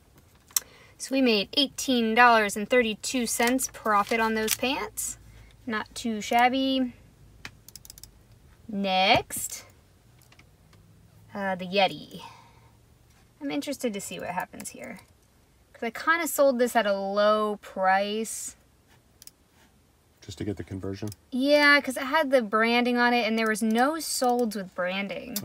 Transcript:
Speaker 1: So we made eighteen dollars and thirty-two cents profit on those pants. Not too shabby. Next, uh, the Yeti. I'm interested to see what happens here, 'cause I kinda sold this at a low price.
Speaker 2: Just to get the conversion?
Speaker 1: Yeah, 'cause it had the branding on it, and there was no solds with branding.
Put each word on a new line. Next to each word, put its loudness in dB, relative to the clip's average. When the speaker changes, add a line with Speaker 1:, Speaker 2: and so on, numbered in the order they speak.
Speaker 1:
So -8
we 2
made 2
eighteen 0
dollars 6
and -6
thirty-two 0
cents 0
profit 0
on 0
those 0
pants. -6
Not -6
too -6
shabby. 2
Next, 0
uh, -4
the -8
Yeti. -2
I'm -6
interested -4
to -6
see -12
what -10
happens -8
here, -14
'cause -12
I -4
kinda 0
sold 2
this 2
at 4
a 0
low 2
price. -2
Speaker 2:
Just -16
to -6
get -4
the -10
conversion? -8
Speaker 1:
Yeah, 4
'cause -6
it -8
had 0
the 4
branding 2
on 4
it, 0
and 0
there 0
was 0
no 2
solds 0
with -10
branding. -6